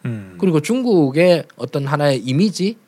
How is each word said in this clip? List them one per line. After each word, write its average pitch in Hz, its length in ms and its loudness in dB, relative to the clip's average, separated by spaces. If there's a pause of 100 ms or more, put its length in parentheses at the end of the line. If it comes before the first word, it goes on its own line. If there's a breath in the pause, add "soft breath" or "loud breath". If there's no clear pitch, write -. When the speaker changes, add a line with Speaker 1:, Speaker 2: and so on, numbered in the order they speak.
Speaker 1:
음. 101 340 -10
Speaker 2:
그리고 170 220 2
중국의 175 840 2 (120)
어떤 139 280 -6
하나의 143 340 0
이미지 175 580 -2 (100)